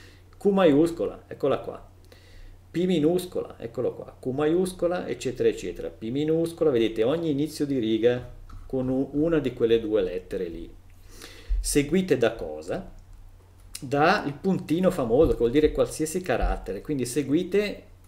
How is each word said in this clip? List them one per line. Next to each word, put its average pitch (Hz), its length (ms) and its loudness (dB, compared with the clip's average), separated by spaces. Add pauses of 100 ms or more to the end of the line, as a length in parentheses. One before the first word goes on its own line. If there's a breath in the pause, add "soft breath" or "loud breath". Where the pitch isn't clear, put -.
(380 loud breath)
Q - 80 -10
maiuscola, 165 840 4
eccola 135 300 -2
qua, - 280 -12 (880 soft breath)
P 175 140 0
minuscola, 180 760 0
eccolo 117 340 -4
qua, - 240 -14
Q - 100 -8
maiuscola, 175 800 0
eccetera, 117 440 0
eccetera, 90 400 -6
P - 140 -14
minuscola, 156 640 0
vedete 113 340 2
ogni 160 260 0
inizio 147 360 -2
di 139 120 -2
riga 113 480 2 (420)
con 127 200 -4
u-, 131 240 -2
una 156 280 2
di 127 120 -2
quelle 113 300 2
due 107 200 0
lettere 90 440 -4
lì. 85 280 -12 (880 loud breath)
Seguite 151 580 2
da 113 180 2
cosa? 85 540 -8 (920)
Da 151 440 2
il 143 80 -4
puntino 175 580 0
famoso, 143 400 4
che - 80 -2
vuol 120 120 4
dire 147 220 4
qualsiasi 151 480 -2
carattere, 98 580 -2
quindi 135 260 -4
seguite 175 840 -2 (180)